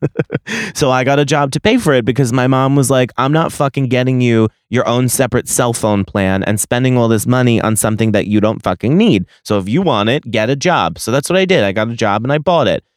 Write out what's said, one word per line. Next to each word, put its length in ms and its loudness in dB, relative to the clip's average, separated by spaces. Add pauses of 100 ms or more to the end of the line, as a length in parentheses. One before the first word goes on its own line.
<laughs> 20 -2 (680)
So 160 0
I 140 0
got 160 2
a 60 2
job 260 0
to 80 -2
pay 180 2
for 160 0
it 100 2
because 300 0
my 140 2
mom 280 2
was 140 2
like, 280 2
"I'm 140 0
not 220 0
fucking 340 -2
getting 340 0
you 280 2 (200)
your 180 -2
own 200 0
separate 400 -2
cell 240 -2
phone 320 0
plan 400 -2
and 160 -2
spending 380 0
all 100 2
this 200 0
money 340 2
on 140 0
something 380 0
that 140 0
you 140 0
don't 220 -2
fucking 340 -2
need. 280 2 (180)
So 160 -2
if 100 -6
you 120 0
want 280 0
it, 220 -4
get 180 0
a 60 -2
job." 420 -2
So 140 -8
that's 180 -2
what 80 0
I 80 2
did. 180 2
I 100 0
got 160 -2
a 60 -8
job 280 0
and 100 -2
I 40 0
bought 300 0
it. 160 0 (140)